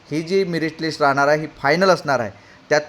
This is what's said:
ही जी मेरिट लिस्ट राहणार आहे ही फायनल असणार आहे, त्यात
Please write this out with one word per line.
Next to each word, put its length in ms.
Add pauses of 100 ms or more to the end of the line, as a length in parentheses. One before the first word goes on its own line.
(120)
ही 100
जी 220
मेरिट 380
लिस्ट 200
राहणार 260
आहे 120
ही 80 (100)
फायनल 320
असणार 300
आहे, 120 (380)
त्यात 200